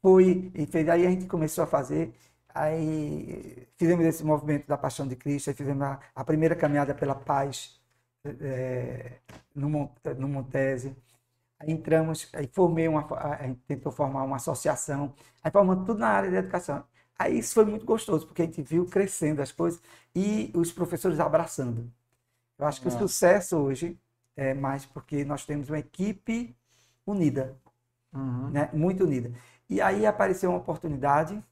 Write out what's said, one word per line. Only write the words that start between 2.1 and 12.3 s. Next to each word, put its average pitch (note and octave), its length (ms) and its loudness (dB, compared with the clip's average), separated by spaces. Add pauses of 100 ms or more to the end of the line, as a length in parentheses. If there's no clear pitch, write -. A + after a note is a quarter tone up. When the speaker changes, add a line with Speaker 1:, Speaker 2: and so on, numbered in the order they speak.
Speaker 1:
aí D#3 1200 -4
fizemos E3+ 280 4
esse D#3+ 200 2
movimento D3 420 0
da C#3+ 120 -2
Paixão C#3 280 -4
de B2+ 100 -6
Cristo, C#3+ 340 -4
aí C#3 40 -4
fizemos C#3 280 -4
a, C#3 180 -6 (140)
a C3+ 100 -8
primeira D#3+ 320 4
caminhada C#3+ 380 2
pela C3+ 200 -2
paz, C#3 640 -4 (440)
é, B2+ 880 -6 (420)
no C#3+ 140 -2
Mon-, D3 220 -2 (280)
no C3+ 100 -4
Montese. C3+ 680 -2 (640)
Aí D3+ 120 -6
entramos, D#3+ 600 0